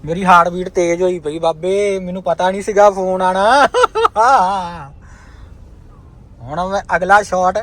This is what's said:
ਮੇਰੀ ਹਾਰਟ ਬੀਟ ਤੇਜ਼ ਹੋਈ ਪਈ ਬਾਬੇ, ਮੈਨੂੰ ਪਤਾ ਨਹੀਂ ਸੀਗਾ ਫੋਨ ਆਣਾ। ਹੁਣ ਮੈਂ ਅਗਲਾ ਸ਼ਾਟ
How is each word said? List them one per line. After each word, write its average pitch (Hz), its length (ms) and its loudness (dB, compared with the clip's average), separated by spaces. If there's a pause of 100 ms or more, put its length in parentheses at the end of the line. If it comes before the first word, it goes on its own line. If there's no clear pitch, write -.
ਮੇਰੀ 170 200 -6
ਹਾਰਟ 175 240 6
ਬੀਟ 180 200 -6
ਤੇਜ਼ 175 340 -2
ਹੋਈ 180 160 0
ਪਈ 151 200 -8
ਬਾਬੇ, 185 600 -2
ਮੈਨੂੰ 185 240 -10
ਪਤਾ 180 280 -2
ਨਹੀਂ 196 120 -6
ਸੀਗਾ 202 280 4
ਫੋਨ 185 320 -4
ਆਣਾ। 202 440 2 (2750)
ਹੁਣ 151 300 -8
ਮੈਂ 196 120 -4 (140)
ਅਗਲਾ 190 260 4
ਸ਼ਾਟ 185 400 -2